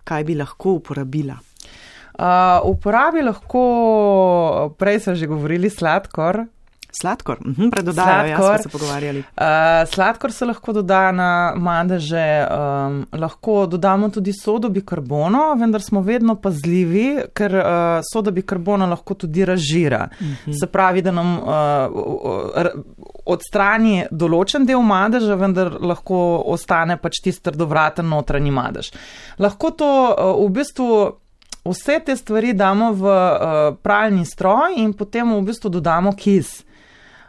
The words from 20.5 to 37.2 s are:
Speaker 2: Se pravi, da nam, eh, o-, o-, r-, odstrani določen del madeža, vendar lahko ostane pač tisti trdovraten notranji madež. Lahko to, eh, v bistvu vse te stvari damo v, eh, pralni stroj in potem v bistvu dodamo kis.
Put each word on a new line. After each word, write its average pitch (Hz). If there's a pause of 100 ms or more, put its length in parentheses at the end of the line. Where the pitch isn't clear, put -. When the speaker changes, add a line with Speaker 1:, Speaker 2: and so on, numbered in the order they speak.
Speaker 2:
Se 147
pravi, 185
da 180
nam, 175
eh, 165 (440)
o-, -
o-, -
r-, 175 (500)
odstrani 202
določen 170
del 254
madeža, 214
vendar 185
lahko 175 (300)
ostane 170
pač -
tisti -
trdovraten 156
notranji 143
madež. 123 (460)
Lahko 202
to, 302 (160)
eh, - (160)
v 202
bistvu 226 (500)
vse 277
te 294
stvari 226
damo 202
v, 190
eh, 160
pralni 202
stroj 262
in 220
potem 233
v 208
bistvu 214
dodamo 170
kis. 196 (640)